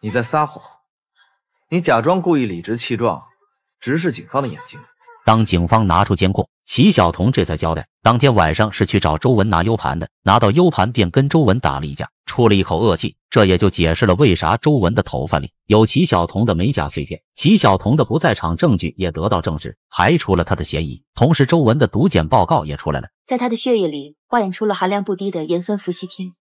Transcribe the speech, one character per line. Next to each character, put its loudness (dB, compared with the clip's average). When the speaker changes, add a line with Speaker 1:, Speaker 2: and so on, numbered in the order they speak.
Speaker 1:
你 -8
在 -2
撒 -2
谎， -10
你 -2
假 2
装 2
故 0
意 0
理 -8
直 -6
气 -6
壮， -2
直 -4
视 -2
警 -10
方 -4
的 -4
眼 -12
睛。 -20
Speaker 2:
当 4
警 0
方 2
拿 2
出 0
监 0
控， -2
齐 4
晓 4
彤 0
这 0
才 -6
交 -2
代， -10
当 2
天 4
晚 2
上 0
是 0
去 0
找 0
周 0
文 2
拿 0
U -2
盘 -4
的， -8
拿 4
到 4
U 4
盘 0
便 0
跟 2
周 2
文 2
打 -2
了 -8
一 -8
架， -10
出 2
了 4
一 2
口 -4
恶 2
气， -6
这 4
也 2
就 2
解 0
释 0
了 4
为 4
啥 0
周 0
文 0
的 0
头 -6
发 -2
里 -12
有 4
齐 2
晓 0
彤 -2
的 0
美 0
甲 -4
碎 -8
片。 -12
齐 4
晓 4
彤 0
的 2
不 -2
在 0
场 -4
证 2
据 -6
也 -4
得 -4
到 0
证 -4
实， -12
排 2
除 0
了 0
他 -2
的 -6
嫌 -4
疑。 -12
同 4
时， 2
周 2
文 2
的 2
毒 0
检 0
报 2
告 0
也 -8
出 -6
来 -4
了， -16
Speaker 3:
在 -6
他 -2
的 -4
血 -2
液 0
里 -10
化 -2
验 -4
出 -6
了 -2
含 -4
量 -4
不 -4
低 -6
的 -6
盐 -4
酸 -6
氟 -10
西 -10
汀。 -14